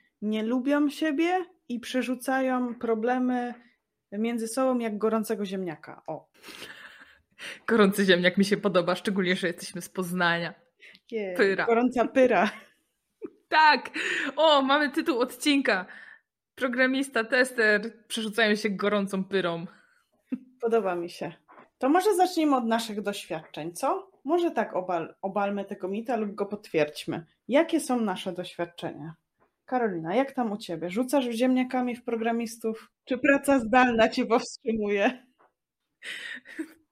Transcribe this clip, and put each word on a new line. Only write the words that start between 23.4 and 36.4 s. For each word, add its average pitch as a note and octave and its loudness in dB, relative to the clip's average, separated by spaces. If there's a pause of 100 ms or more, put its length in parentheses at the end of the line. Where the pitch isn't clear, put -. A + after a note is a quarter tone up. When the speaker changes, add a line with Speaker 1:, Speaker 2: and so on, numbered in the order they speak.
Speaker 1:
co? E4 -4 (120)
Może E4+ 0
tak - -2
obal-, F3+ -4
obalmy G3+ -2
tego G3+ -8
mita A3+ -4
lub G#3 -4
go G3+ -4
potwierdźmy. D#3+ -4 (220)
Jakie D#4+ 2
są B3 -2
nasze F#3+ -4
doświadczenia? E3+ -10 (520)
Karolina, F#3+ -2
jak C4+ 0
tam A3+ -4
u G#3 -4
ciebie? F3 -8
Rzucasz B3+ 0
ziemniakami B3+ 0
w A#3+ -14
programistów? A3+ -4 (140)
Czy B3+ -2
praca C#4 4
zdalna A#3+ 4
cię B3 -2
powstrzymuje? A3 -2 (1600)